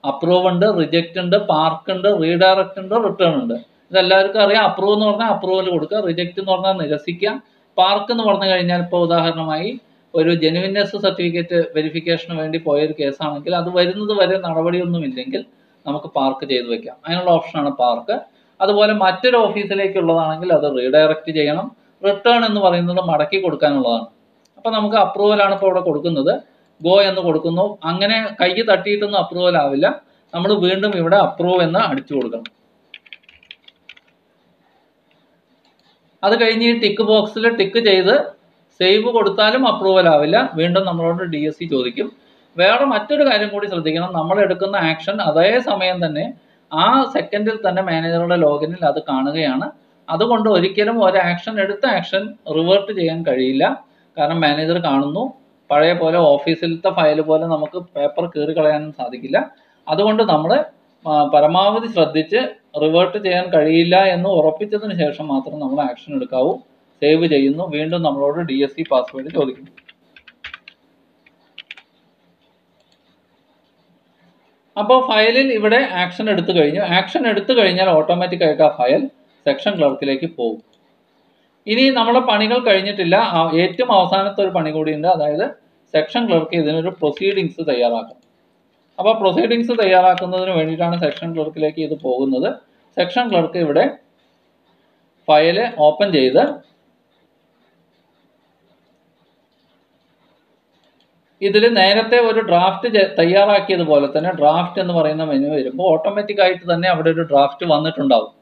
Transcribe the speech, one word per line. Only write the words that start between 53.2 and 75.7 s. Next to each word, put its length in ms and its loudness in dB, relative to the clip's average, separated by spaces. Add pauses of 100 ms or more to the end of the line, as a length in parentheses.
കഴിയില്ല. 400 0 (540)
കാരണം 240 -2
manager 400 0
കാണുന്നു, 420 -2 (460)
പഴയ 240 2
പോലെ 320 0
ഓഫീസിലത്തെ 640 0
ഫയൽ 300 2
പോലെ 260 0
നമുക്ക് 320 -4 (100)
പേപ്പർ 380 -2
കീറി 260 -4
കളയാനും 400 0
സാധിക്കില്ല. 440 -6 (500)
അതുകൊണ്ട് 360 2
നമ്മൾ, 280 2 (540)
ആ, 60 -4 (160)
പരമാവധി 600 2
ശ്രദ്ധിച്ച് 500 0 (380)
റിവേർട്ട് 420 2
ചെയ്യാൻ 300 -2
കഴിയില്ല 460 2 (120)
എന്ന് 220 0
ഉറപ്പിച്ചതിന് 680 -2
ശേഷം 300 -4
മാത്രം 320 -6
നമ്മൾ 220 -4
ആക്ഷൻ 320 -8
എടുക്കാവൂ. 400 -2 (480)
സേവ് 260 2
ചെയ്യുന്നു. 400 0
വീണ്ടും 360 -4
നമ്മളോട് 400 -2
ഡി 160 -4
എസ് 160 -2
സി 80 -8
പാസ്വേഡ് 480 -4
ചോദിക്കുന്നു. 400 -6 (4000)
അപ്പോൾ 280 4
ഫയലിൽ 480 2
ഇവിടെ 280 2 (160)